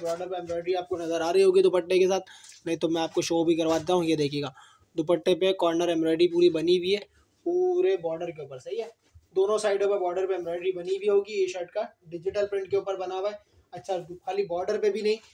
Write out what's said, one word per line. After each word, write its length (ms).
border 240
पे 120
embroidery 380
आपको 220
नज़र 240
आ 100
रही 120
होगी 180
दुपट्टे 380
के 80
साथ, 140
नहीं 100
तो 120
मैं 120
आपको 220
शो 220
भी 100
करवाता 380
हूँ। 120
ये 100
देखिएगा, 380
दुपट्टे 400
पे 200
corner 340
embroidery 400
पूरी 220
बनी 260
हुई 140
है 80
पूरे 540
border 320
के 120
ऊपर, 160
सही 180
है। 120
दोनों 240
साइडों 280
पे 120
border 260
पे 100
embroidery 380
बनी 220
हुई 120
होगी। 260
ये 160
shirt 220
का 160
digital 400
print 220
के 80
ऊपर 200
बना 180
हुआ 140
है। 100
अच्छा, 240
खाली 480
border 340
पे 120
भी 100
नहीं, 160